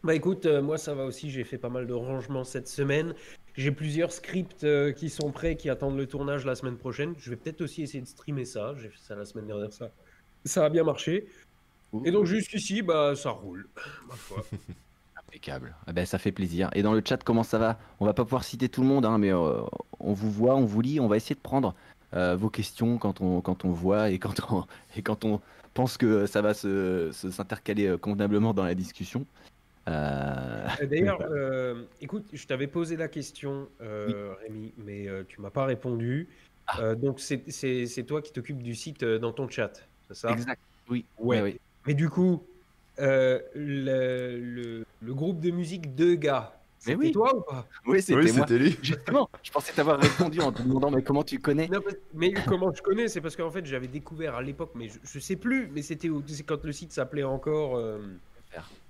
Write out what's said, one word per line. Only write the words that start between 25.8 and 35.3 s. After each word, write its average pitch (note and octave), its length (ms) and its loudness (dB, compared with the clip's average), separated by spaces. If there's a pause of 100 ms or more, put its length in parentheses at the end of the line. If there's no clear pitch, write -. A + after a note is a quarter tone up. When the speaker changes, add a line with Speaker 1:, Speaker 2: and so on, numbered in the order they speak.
Speaker 2:
que G#2+ 280 6
ça G#2 160 2
va G#2 120 4
se, F#2 600 0
se, - 160 -8
s'intercaler, G2+ 580 -2
euh, F2+ 100 2
convenablement G#2 560 2
dans F#2+ 120 2
la F2 100 2
discussion. F#2 500 -6 (640)
Euh, C3 800 -2 (140)
Speaker 1:
Euh, C#3+ 40 0
d'ailleurs, E3+ 360 2
Speaker 2:
<laughs> D#3 100 -4
Speaker 1:
euh, C3 520 -2 (180)
écoute, G#3 320 -8
je C#3 120 -12
t'avais C#3 220 -2
posé E3 300 -4
la D#3+ 100 -4
question, C#3 600 -8 (140)
euh, G#2 520 -6
Speaker 2:
Oui. - 20 -12 (120)
Speaker 1:
Rémi, A2 260 -12 (120)
mais, G2+ 220 -10
euh, F#2+ 200 -8
tu - 140 -20